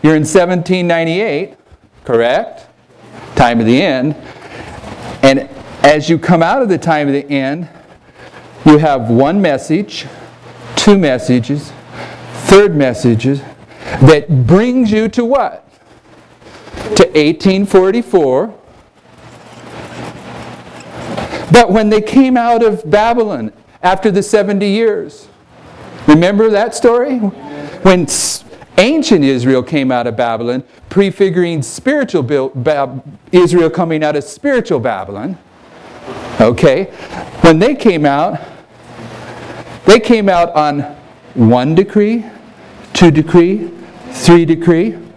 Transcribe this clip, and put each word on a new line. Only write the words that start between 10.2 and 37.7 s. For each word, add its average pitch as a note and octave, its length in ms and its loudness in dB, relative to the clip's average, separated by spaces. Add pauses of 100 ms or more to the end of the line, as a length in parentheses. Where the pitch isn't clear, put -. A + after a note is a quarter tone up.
two G3+ 200 4
messages, C3+ 760 -2 (720)
third G3 280 6
messages, C3 680 0 (600)
that D3 460 4
brings A3+ 460 2
you A3 160 0
to A#3+ 160 -2
what? B3 420 -4 (1300)
To F#3+ 220 2
eighteen F3 480 0
forty-four. F#3+ 880 0 (3000)
But A#3 200 4
when G#3+ 180 2
they G#3+ 120 2
came B3+ 360 2
out A#3 260 0
of G#3 260 -2
Babylon G#3 640 0 (300)
after F#3+ 280 0
the F#3+ 140 0
seventy G3+ 460 0
years, G#3 580 -4 (800)
remember G3 420 4
that G3+ 260 -2
story? B3 420 0
When F3+ 880 -2
s-, - 420 -6 (320)
ancient A3 480 2
Israel C3 360 2
came C3 300 -2
out A#2+ 160 -2
of A#2 80 -6
Babylon, A#2+ 480 -4 (240)
prefiguring F3+ 720 0
spiritual B3+ 600 -4
Bil-, C3 320 -2
Bab-, C3+ 480 -4 (300)
Israel F3 360 4
coming E3 320 -4
out D3+ 140 -2
of C#3+ 80 -4
spiritual A#3+ 560 -4
Babylon, G#2+ 580 -8 (1040)
okay, C3+ 440 2 (560)
when D#3+ 180 6
they B3+ 160 2